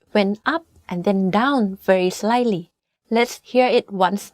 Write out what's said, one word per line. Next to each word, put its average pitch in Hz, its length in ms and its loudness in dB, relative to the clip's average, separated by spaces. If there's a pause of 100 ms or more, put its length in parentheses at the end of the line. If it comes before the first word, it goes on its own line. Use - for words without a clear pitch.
(140)
went 202 320 0
up 320 180 -2 (240)
and 175 160 -6
then 190 260 0
down 214 460 0
very 185 340 2
slightly. 214 600 -2 (400)
Let's 233 320 -2
hear 254 240 0
it 240 260 0
once 190 420 0